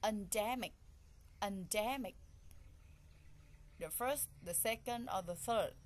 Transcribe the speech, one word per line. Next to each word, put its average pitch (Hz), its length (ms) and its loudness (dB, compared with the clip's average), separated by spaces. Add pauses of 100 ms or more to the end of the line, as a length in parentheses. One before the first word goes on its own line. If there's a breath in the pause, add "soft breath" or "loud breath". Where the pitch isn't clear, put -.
Endemic. 214 680 2 (680)
Endemic. 208 720 2 (1600)
The 160 100 -4
first, 262 380 2 (160)
the - 100 -4
second, 233 600 2
or 190 80 2
the 175 140 -2
third? 214 380 2 (120)